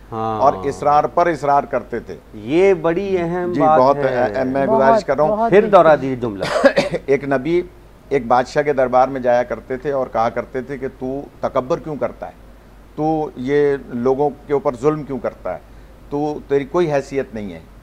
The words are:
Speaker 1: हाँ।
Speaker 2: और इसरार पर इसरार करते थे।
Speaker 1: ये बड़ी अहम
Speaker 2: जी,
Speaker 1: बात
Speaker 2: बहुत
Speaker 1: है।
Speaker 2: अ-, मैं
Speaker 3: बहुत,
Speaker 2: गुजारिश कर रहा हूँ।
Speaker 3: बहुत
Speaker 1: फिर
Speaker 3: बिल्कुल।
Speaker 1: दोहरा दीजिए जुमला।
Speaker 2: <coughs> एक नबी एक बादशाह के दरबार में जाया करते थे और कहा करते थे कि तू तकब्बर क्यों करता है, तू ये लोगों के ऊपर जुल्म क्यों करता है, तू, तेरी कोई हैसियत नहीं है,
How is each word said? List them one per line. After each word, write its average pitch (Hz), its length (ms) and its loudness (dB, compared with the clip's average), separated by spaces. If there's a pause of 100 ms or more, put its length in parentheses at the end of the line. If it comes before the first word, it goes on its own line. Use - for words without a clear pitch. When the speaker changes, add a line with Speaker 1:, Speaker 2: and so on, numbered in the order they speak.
(120)
Speaker 1:
हाँ। 110 280 -4
Speaker 2:
और 143 280 2
इसरार 147 400 2
पर 175 220 0
इसरार 143 360 2
करते 117 340 -6
थे। 95 400 -14
Speaker 1:
ये 170 340 2
बड़ी 180 440 -2
अहम 175 360 -2
Speaker 2:
जी, 143 60 -2
Speaker 1:
बात 156 200 4
Speaker 2:
बहुत 139 180 4
Speaker 1:
है। 127 360 0
Speaker 2:
अ-, 131 100 -2
मैं 135 240 -2
Speaker 3:
बहुत, 135 120 2
Speaker 2:
गुजारिश 135 240 4
कर 139 140 -2
रहा 151 100 2
हूँ। 208 100 -2
Speaker 3:
बहुत 226 120 0
Speaker 1:
फिर 196 120 6
Speaker 3:
बिल्कुल। 202 160 4
Speaker 1:
दोहरा 160 180 8
दीजिए 131 200 -2
जुमला। 113 540 0
Speaker 2:
<coughs> - 400 -2
एक 135 160 2
नबी 147 400 0 (460)
एक 131 160 0
बादशाह 127 360 2
के 143 100 0
दरबार 127 360 2
में 135 120 -8
जाया 120 220 2
करते 120 340 -8
थे 147 140 -6
और 131 160 -2
कहा 117 220 0
करते 120 320 -6
थे 131 160 -10
कि 131 100 -8
तू 131 360 -8 (200)
तकब्बर 131 360 -2
क्यों 151 180 -10
करता 110 280 -6
है, 85 80 -14 (640)
तू 156 400 -2
ये 139 420 0 (140)
लोगों 131 360 0
के - 240 -8
ऊपर 139 220 0
जुल्म 151 280 -2
क्यों 131 160 -8
करता 98 340 -6
है, 78 80 -10 (500)
तू, 151 380 -4
तेरी 139 160 0
कोई 175 200 0
हैसियत 139 500 -2
नहीं 104 160 -8
है, 82 100 -14 (220)